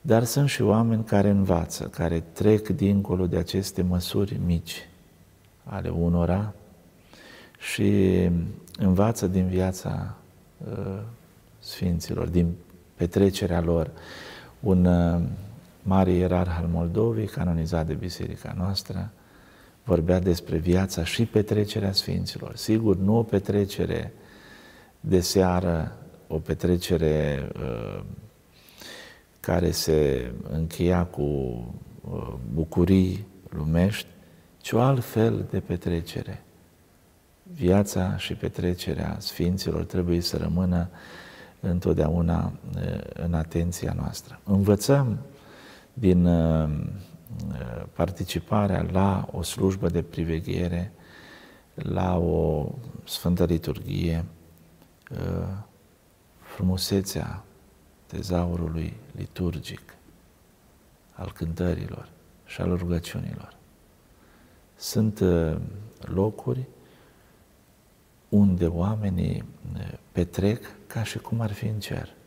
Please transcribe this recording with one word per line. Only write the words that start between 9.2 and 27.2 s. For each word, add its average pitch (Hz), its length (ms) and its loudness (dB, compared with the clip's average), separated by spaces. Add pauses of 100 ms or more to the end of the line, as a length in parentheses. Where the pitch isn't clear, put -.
din 92 200 2
viața, 92 680 -2 (540)
uh, 98 300 -8 (600)
sfinților, 85 680 -4
din 85 240 2 (420)
petrecerea 90 680 2
lor. 82 300 2 (680)
Un, 92 240 4
uh, 87 380 4 (600)
mare 95 300 4
ierarh 90 480 2
al 85 60 -2
Moldovei, 104 600 0
canonizat 82 600 -2
de 78 80 -2
biserica 82 600 -8
noastră, 98 540 -6 (720)
vorbea 90 340 4
despre 90 380 0
viața 87 480 2
și 117 200 -2
petrecerea 104 680 0
sfinților. - 640 -4
Sigur, 110 400 2
nu 98 200 4
o 117 60 4
petrecere 95 920 0 (880)
de 95 200 4
seară, 90 760 2 (320)
o 80 80 -6
petrecere... 80 1200 0